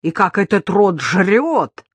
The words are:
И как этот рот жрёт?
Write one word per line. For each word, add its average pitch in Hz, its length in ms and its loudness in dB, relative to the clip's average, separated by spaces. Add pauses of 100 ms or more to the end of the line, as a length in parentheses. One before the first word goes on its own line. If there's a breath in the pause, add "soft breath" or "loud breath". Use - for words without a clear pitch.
И 165 80 -2
как 185 280 -2
этот 196 320 0
рот 190 300 2
жрёт? 196 840 0 (100)